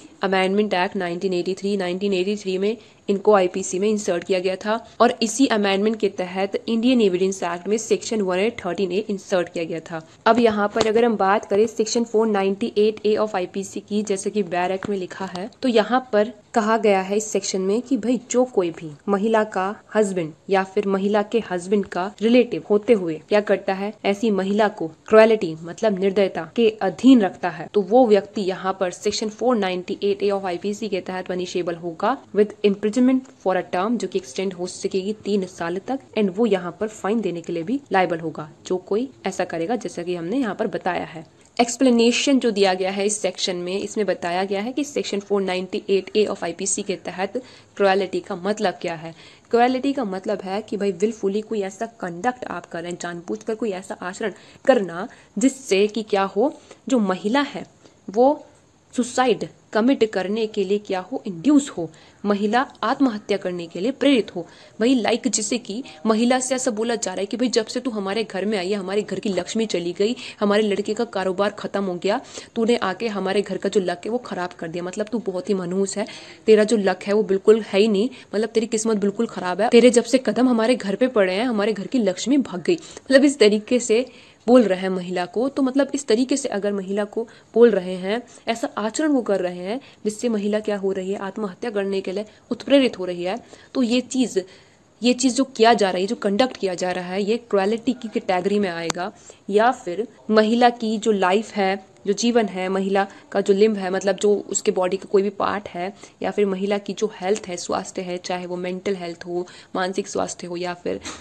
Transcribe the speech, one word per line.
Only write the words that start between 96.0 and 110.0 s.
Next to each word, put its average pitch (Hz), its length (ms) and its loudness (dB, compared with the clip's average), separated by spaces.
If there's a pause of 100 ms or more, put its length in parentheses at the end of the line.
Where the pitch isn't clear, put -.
है, 196 60 -2
जो 240 100 -4
conduct 202 400 0
किया 185 160 -4
जा 180 180 -4
रहा 180 220 -6
है, 202 100 -2
ये 214 140 0 (120)
cruelty 214 440 0
की 233 140 -12
कैटेगरी 202 520 0
में 196 100 0
आएगा। 170 420 -6 (380)
या 214 220 4
फिर 214 360 -6 (240)
महिला 220 380 4
की 226 280 -4
जो 220 140 0
life 196 440 2
है, 196 380 -2 (140)
जो 202 60 2
जीवन 233 320 2
है, 185 240 -4
महिला 190 360 0 (260)
का 196 100 0
जो 190 120 4
लिम्ब 208 240 4
है, 185 120 -4
मतलब 190 260 0
जो 208 180 4 (160)
उसके - 220 -2
body 185 260 0
का - 140 -10
कोई 196 100 4
भी 202 80 0
part 196 400 -4
है, 180 240 -8 (280)
या 190 100 -4
फिर 208 140 0
महिला 196 320 -2
की 202 160 -6
जो 208 220 -4
health 196 320 -4
है, 175 100 -8
स्वास्थ्य - 440 -6
है, 180 160 -6
चाहे 180 280 -6
वो 180 100 -8
mental 185 400 -4
health 170 300 -10
हो, 175 200 -6 (300)
मानसिक 190 320 -4